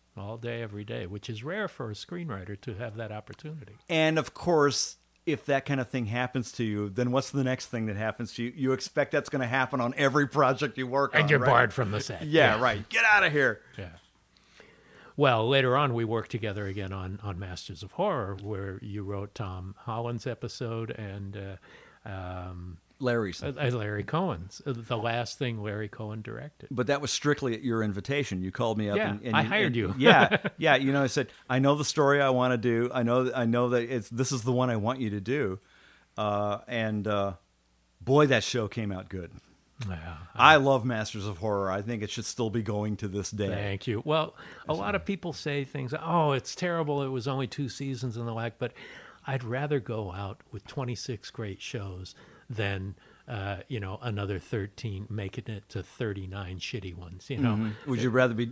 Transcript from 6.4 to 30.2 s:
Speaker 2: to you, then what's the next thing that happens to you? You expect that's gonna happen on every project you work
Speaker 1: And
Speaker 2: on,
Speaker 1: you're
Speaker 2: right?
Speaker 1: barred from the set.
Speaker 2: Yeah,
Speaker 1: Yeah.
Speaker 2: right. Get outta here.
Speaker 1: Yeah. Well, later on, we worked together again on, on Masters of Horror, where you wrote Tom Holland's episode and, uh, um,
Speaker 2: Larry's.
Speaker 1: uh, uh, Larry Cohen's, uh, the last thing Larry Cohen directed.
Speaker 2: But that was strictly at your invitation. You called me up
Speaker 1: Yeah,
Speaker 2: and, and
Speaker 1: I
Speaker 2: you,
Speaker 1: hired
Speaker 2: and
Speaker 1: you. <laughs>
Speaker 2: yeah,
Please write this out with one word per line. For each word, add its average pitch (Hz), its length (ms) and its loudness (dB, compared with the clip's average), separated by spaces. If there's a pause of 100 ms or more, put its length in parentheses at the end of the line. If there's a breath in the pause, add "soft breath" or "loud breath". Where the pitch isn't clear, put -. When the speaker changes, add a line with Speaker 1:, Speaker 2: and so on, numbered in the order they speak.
Speaker 2:
to 120 120 -2
you, 104 240 0
then 120 240 0
what's 131 180 2
the 139 140 0
next 127 220 -2
thing 113 180 -4
that 104 120 -2
happens 110 400 -4
to 117 80 -4
you? 123 120 -4
You 131 160 2
expect 135 400 0
that's 143 160 0
gonna 131 180 -2
happen 131 360 0
on 120 160 0
every 139 280 4
project 135 520 2
you 127 80 -2
work 139 260 2
Speaker 1:
And 151 120 6
Speaker 2:
on, 143 40 2
Speaker 1:
you're 147 100 8
Speaker 2:
right? 127 120 4
Speaker 1:
barred 120 240 8
from 113 160 0
the 107 100 -2
set. - 240 -6
Speaker 2:
Yeah, 147 320 6
Speaker 1:
Yeah. 117 60 0
Speaker 2:
right. 107 260 2
Get 226 160 2
outta 202 240 6
here. 139 320 2 (160)
Speaker 1:
Yeah. 90 140 -10 (1300 loud breath)
Well, 120 300 6
later 131 280 4
on, 139 180 2
we 117 100 0
worked 110 260 -2
together 104 360 -4
again 95 260 -6
on, 95 300 -6
on 98 160 -6
Masters 92 440 -10
of 98 100 -14
Horror, 127 500 -2
where 98 400 -6
you 104 200 -8
wrote 101 320 -8
Tom 92 440 -8
Holland's 117 480 -6
episode 113 640 -6
and, 101 460 -10 (680 loud breath)
uh, - 40 -14
um, 90 680 -10 (220)
Speaker 2:
Larry's. 117 440 0
Speaker 1:
uh, 143 160 -4
uh, 135 120 2
Larry 104 340 -2
Cohen's, 123 640 -4
uh, 135 100 -2
the 117 220 -4
last 117 400 -2
thing 117 240 -4
Larry 104 260 -4
Cohen 110 340 -10
directed. 113 480 -12
Speaker 2:
But 120 180 0
that 139 120 2
was 139 100 -2
strictly 143 440 2
at - 80 -6
your 113 200 2
invitation. 104 600 -2
You 95 80 -4
called 113 260 0
me 107 140 0
up 143 80 2
Speaker 1:
Yeah, 214 140 0
Speaker 2:
and, 104 100 -6
and 214 140 0
Speaker 1:
I - 60 4
Speaker 2:
you, 110 60 0
Speaker 1:
hired 202 200 2
Speaker 2:
and 120 80 0
Speaker 1:
you. 98 180 0
<laughs> 131 40 -8
Speaker 2:
yeah, 170 380 8 (220)